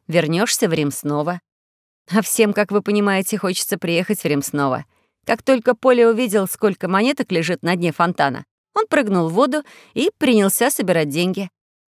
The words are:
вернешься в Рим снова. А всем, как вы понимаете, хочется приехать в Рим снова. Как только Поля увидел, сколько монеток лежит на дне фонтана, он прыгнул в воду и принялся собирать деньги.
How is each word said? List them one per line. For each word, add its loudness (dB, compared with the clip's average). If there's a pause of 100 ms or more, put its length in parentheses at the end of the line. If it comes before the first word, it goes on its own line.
вернешься 0
в 0
Рим 0
снова. -4 (720)
А 2
всем, 2
как -2
вы 0
понимаете, 0
хочется -4
приехать -2
в -8
Рим 0
снова. -2 (400)
Как -2
только 2
Поля 4
увидел, 0
сколько -2
монеток 0
лежит -2
на -2
дне -2
фонтана, -2 (280)
он -2
прыгнул 2
в -8
воду 0 (300)
и 0
принялся 2
собирать 0
деньги. -2 (400)